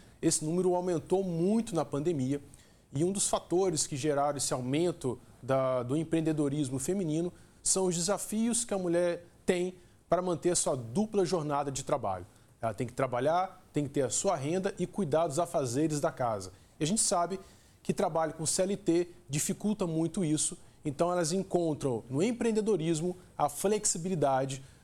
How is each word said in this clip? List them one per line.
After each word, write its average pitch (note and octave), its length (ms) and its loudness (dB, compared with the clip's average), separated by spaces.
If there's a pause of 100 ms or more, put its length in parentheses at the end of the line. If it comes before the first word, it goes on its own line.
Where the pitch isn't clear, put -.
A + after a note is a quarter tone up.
(220)
esse D#3 240 0
número F3+ 300 2
aumentou F3+ 480 0
muito F#3+ 500 0
na D#3+ 100 0
pandemia. C#3+ 560 0 (540)
E C3+ 100 0
um F3+ 80 2
dos G3 160 -2
fatores F3+ 600 0
que D3+ 100 -6
geraram C#3+ 400 2
esse - 160 -2
aumento C#3 640 0 (220)
da, C3 400 2
do B2 160 -2
empreendedorismo D3+ 800 0
feminino F3 560 -2 (300)
são F#3+ 220 2
os F3+ 100 2
desafios G3+ 680 0
que - 100 -4
a G3+ 40 0
mulher F3 480 0 (220)
tem F3+ 260 0 (340)
para F3 140 4
manter F3+ 300 2
a F3 40 0
sua E3 220 2
dupla F3+ 480 0
jornada D3 460 0
de C3+ 120 -6
trabalho. G2+ 440 -2 (340)
Ela A2+ 120 -2
tem B2 140 -4
que G#2+ 60 -12
trabalhar, C3+ 680 0 (120)
tem D3 100 0
que C3+ 60 -4
ter C3+ 140 0
a A#2+ 60 0
sua F#3 280 0
renda F3 420 -2
e F3+ 80 -2
cuidar E3 400 0
dos C#3+ 100 -4
afazeres D3+ 640 0
da D#3 140 0
casa. G#2+ 400 -4 (260)
E - 60 -2
a - 20 0
gente G#3 140 0
sabe F3 360 0 (440)
que - 100 -2
trabalho D#3+ 440 0
com D#3+ 100 -6
C - 160 0
L F#3+ 160 0
T F3 320 2 (180)
dificulta F#3+ 580 -2
muito D#3+ 380 -2
isso, D3+ 340 0 (280)
então D#3 260 0
elas F3 220 0
encontram E3 760 0
no C3+ 140 0
empreendedorismo G3+ 920 0 (200)
a D3 120 2
flexibilidade D3 1120 0 (200)